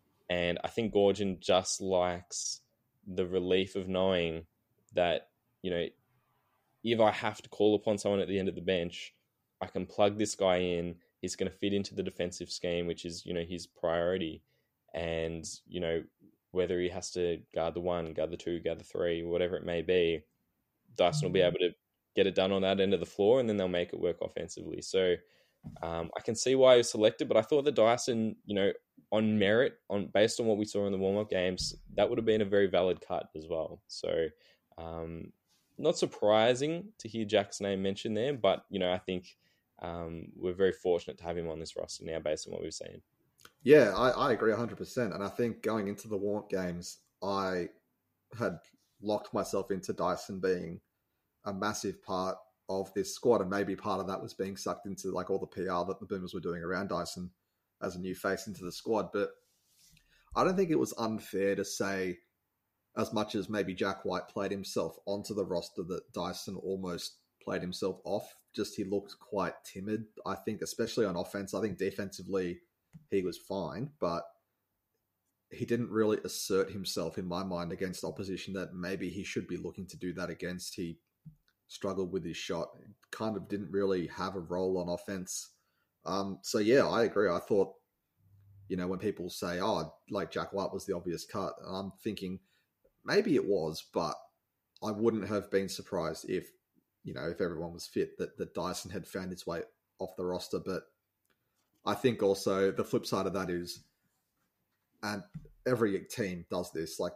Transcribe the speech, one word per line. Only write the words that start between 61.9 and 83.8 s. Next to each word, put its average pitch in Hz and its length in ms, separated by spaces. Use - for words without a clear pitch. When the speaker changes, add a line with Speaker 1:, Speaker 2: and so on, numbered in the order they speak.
Speaker 2:
as 110 160
much 107 220
as 95 140
maybe 98 260
Jack 98 300
White 90 220
played 98 240
himself 95 540
onto 101 300
the 98 100
roster, 90 380
that 87 300
Dyson 90 420
almost 92 640
played 98 180
himself 92 440
off. 101 300
Just 107 200
he 107 80
looked 98 360
quite 90 340
timid, 107 400
I 98 80
think, 101 300
especially 113 420
on 90 120
offense. 95 360
I 98 80
think 101 160
defensively 95 840
he 98 100
was 90 160
fine, 95 600
but 85 240
he 123 140
didn't 123 260
really 107 320
assert 95 480
himself 90 480
in 92 80
my 87 160
mind 87 280
against 92 340
opposition 92 480
that 90 200
maybe 92 360
he 101 140
should 95 240
be 87 100
looking 87 300
to - 100
do 90 160
that 87 160
against. 87 460
He 85 220
struggled 92 460
with 90 100
his 82 140
shot, 85 320
kind 110 240
of 92 140
didn't 101 220
really 95 360